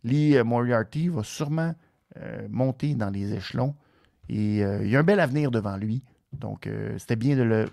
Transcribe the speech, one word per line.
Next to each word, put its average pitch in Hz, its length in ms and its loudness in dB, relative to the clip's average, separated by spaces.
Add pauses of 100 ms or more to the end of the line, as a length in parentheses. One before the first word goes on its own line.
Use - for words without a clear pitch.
Lee, 147 320 4
euh, 123 80 6
Moriarty 120 640 0
va 139 140 -2
sûrement, 160 520 -4 (420)
euh, 104 320 -12
monter 123 460 -2
dans 104 140 -2
les 98 240 -4
échelons. 123 420 -4 (540)
Et, 104 340 0
euh, 101 200 -2
il 101 60 -2
y 113 60 2
a 143 40 6
un 156 40 4
bel 202 160 6
avenir 143 320 2
devant 101 260 -2
lui. 107 260 -4 (300)
Donc, 107 340 -10
euh, 107 320 -6
c'était - 160 -4
bien 131 200 2
de 127 60 2
le 110 320 2